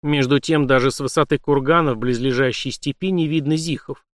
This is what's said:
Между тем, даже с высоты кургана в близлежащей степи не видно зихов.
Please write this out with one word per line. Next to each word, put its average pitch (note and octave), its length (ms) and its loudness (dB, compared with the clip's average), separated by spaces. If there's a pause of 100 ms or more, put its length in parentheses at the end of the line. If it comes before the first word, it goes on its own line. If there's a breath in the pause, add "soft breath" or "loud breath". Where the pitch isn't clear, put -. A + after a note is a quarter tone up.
Между C#3+ 380 2
тем, D3+ 260 0
даже C3 260 4
с - 80 -10
высоты D3 380 0
кургана C#3+ 560 2
в A2+ 40 -4
близлежащей B2 720 -2
степи F#3 400 -6
не E3+ 160 0
видно D3+ 300 0
зихов. D#3+ 580 -8